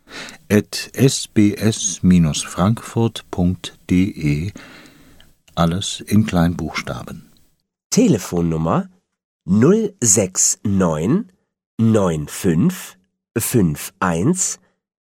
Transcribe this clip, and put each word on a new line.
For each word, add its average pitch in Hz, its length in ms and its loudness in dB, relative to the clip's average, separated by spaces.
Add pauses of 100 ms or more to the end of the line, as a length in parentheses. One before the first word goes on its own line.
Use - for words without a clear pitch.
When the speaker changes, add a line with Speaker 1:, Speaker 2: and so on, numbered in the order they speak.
(520)
Speaker 1:
at - 420 0
S - 340 0
B 104 280 2
S - 480 -4
minus 87 400 4
Frankfurt 110 880 -2
punkt - 480 -4 (100)
D 92 140 4
E. 78 500 -4 (1000)
Alles 85 460 -2
in 107 260 0
Kleinbuchstaben. 82 1040 -4 (580)
Speaker 2:
Telefonnummer 90 1000 0 (580)
null 156 540 2
sechs 104 640 0
neun, 95 680 0 (480)
neun 95 480 2
fünf 104 720 -2 (360)
fünf 92 640 -2
eins, 95 600 -2 (420)